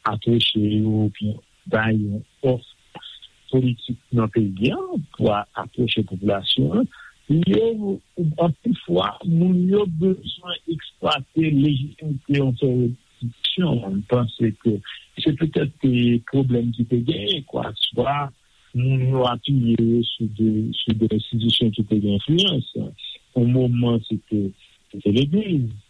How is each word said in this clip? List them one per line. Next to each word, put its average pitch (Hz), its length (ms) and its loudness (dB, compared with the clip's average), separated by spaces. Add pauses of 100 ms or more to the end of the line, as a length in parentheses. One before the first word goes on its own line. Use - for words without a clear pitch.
apreche 113 600 0
yo, 107 480 2
pi 107 240 -6 (280)
bay 110 360 0
yon 104 240 -2 (180)
òf 127 220 0 (840)
politik 127 520 0 (100)
nan 113 220 0
peyi 104 400 0
an, 359 380 -4
pou - 260 0
a-, 104 180 -4
apreche 113 540 -2
popilasyon, 104 800 0 (380)
yo, 202 720 2 (380)
anpil 170 440 0
fwa, - 320 0 (100)
moun 180 440 2
yo 196 260 4
bezwen 180 760 -2
eksplwate 156 840 -2
lejitimite 143 920 0
an 127 100 2
se 127 180 0 (840)
population. 143 280 0
On 95 160 -2
pense 120 340 0
que 117 340 0 (520)
c'est 151 140 0
peut-être 160 360 0 (100)
des 120 440 4
problèmes 120 460 0
qui 117 120 -2
te 127 100 -2
gagnent, 160 520 -2
quoi. 120 260 -6 (200)
Soit 139 380 -2 (440)
nous 131 240 2
nous 127 260 2
appuyons 117 800 2
sur 117 240 -4 (120)
des, 110 340 2
sur 113 220 -2
des 110 220 0
institutions 110 540 0
qui 107 140 -2
te 107 100 -2
gagnent 101 220 0
influence. 151 600 0 (580)
Au 123 100 2
moment, 120 540 2 (100)
c'était, 104 420 -2 (420)
c'était - 200 0
l'Église. 143 580 0 (200)